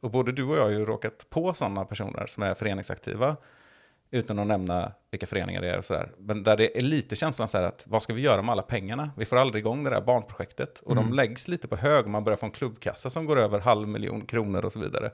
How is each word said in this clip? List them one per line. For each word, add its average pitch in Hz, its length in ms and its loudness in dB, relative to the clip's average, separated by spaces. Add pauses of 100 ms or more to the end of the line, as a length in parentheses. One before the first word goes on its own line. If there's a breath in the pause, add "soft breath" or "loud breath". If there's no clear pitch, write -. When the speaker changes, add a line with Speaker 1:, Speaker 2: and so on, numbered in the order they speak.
Speaker 1:
Och 117 100 -6
både 123 220 2
du 131 120 -4
och 147 120 0
jag 151 60 4
har 107 80 4
ju 107 140 0
råkat 110 460 -4
på 170 240 -2
såna 98 300 -4
personer 101 420 -6
som - 160 -6
är 95 120 0
föreningsaktiva, 107 840 -2 (720 soft breath)
utan 110 280 -2
att 104 80 0
nämna 92 460 0 (180)
vilka 95 160 -8
föreningar 92 340 -2
det 90 100 -2
är 92 80 0
och 92 60 -6
sådär. - 340 -4
Men 104 240 -6
där 107 140 6
det 110 220 4
är - 20 2
lite 135 360 0
känslan 123 320 -2
så 101 100 0
här 90 60 4
att, - 220 -4
vad 107 160 2
ska 113 120 -4
vi 120 80 -2
göra 110 200 6
med 117 100 0
alla 98 100 2
pengarna? 120 540 -4
Vi 110 80 -4
får 123 120 0
aldrig 120 260 4
igång 123 220 -2
det 139 60 -2
där 110 100 2
barnprojektet. 120 800 -2
Och - 120 -4
Speaker 2:
Mm. 120 140 4
Speaker 1:
de 117 100 0
läggs 123 320 0
lite 175 200 -6
på 107 80 -2
hög. 139 300 4
Man 104 180 -2
börjar 104 120 4
få 117 100 -4
en 110 60 -6
klubbkassa - 580 -6
som 160 160 -4
går 151 120 4
över 104 220 4
halv 107 280 4
miljon 107 380 -4
kronor 101 380 0
och 98 80 -2
så 110 80 -10
vidare. - 340 -2